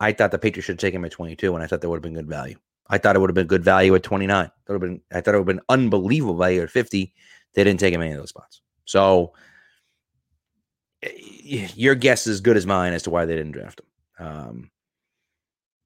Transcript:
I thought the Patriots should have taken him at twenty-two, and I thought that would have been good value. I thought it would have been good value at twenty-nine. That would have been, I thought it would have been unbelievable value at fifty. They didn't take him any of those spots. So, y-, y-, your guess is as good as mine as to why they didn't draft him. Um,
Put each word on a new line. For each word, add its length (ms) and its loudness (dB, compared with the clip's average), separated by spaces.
I 120 0
thought 180 0
the 80 -2
Patriots 280 -4
should 80 -6
have 60 -12
taken 220 -4
him 20 -8
at 60 -10
twenty-two, 440 -6
and 80 -6
I 40 -8
thought 160 -6
that 80 -6
would 60 -4
have 60 -10
been 120 -12
good 140 -10
value. 280 -12
I 80 0
thought 180 4
it 40 4
would 100 4
have 60 -2
been 120 2
good 160 2
value 320 6
at 80 4
twenty-nine. 480 -2
That 80 -10
would 100 -4
have 80 -6
been, 120 -12
I 80 -4
thought 140 0
it 40 4
would 100 0
have 80 0
been 120 -16
unbelievable 720 0
value 240 2
at 80 -8
fifty. 440 -4
They 80 2
didn't 160 4
take 140 2
him 80 -2
any 120 -6
of 60 -10
those 120 -16
spots. 320 -20
So, 480 2
y-, 100 -12
y-, 300 -8
your 200 4
guess 320 2
is 100 -2
as 40 -10
good 160 4
as 100 0
mine 280 0
as 80 -6
to 80 -8
why 160 0
they 100 -2
didn't 160 -6
draft 280 -16
him. 460 -20
Um, 440 -16